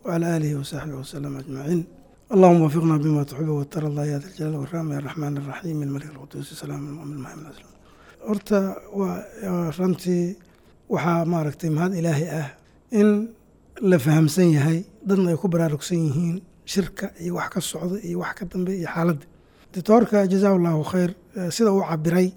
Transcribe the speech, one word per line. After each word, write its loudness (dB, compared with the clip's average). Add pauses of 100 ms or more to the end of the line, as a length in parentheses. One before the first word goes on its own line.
وعلى 0 (120)
آله -2
وصحبه -10
وسلم -10
أجمعين. -4 (480)
اللهم 8
وفقنا 2
بما 2
تحب -6
وترضى -4
يا -4
ذا -14
الجلال -8
والإكرام -6
يا -6
الرحمن -8
الرحيم -8
الملك -6
القدوس -14
السلام -12
المؤمن -12
المهيمن -14
العزيز. -20 (640)
Horta 0 (180)
waa, -4 (200)
waa -2
runtii -2 (540)
waxaa 0
maaragtay -2
mahad 0
Ilaahay 0
ah -6 (440)
in 6 (680)
la 4
fahamsan 4
yahay, 2 (260)
dadna 2
ay 0
ku -2
baraarugsan 0
yihiin 0 (280)
shirka -4
iyo -6
wax 0
ka -2
socda -4
iyo -4
wax -4
ka -10
dambe -4
iyo -4
xaaladda. 0 (480)
Dictatorka, 4
jazaahullahu 4
khayr, 0 (240)
eh, -4
sida 2
uu 4
cabiray 2